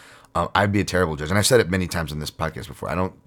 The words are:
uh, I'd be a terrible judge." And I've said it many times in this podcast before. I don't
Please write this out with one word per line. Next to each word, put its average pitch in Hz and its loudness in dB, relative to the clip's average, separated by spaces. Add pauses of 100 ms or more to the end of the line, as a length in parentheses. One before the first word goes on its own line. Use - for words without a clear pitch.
(360)
uh, 87 0
I'd 101 4
be 101 2
a 92 2
terrible 87 0
judge." 76 -6
And 101 2
I've 101 4
said 127 6
it 85 2
many 92 0
times 82 -6
in 76 -6
this 76 -6
podcast - -6
before. - -10
I 76 -4
don't 92 -2 (100)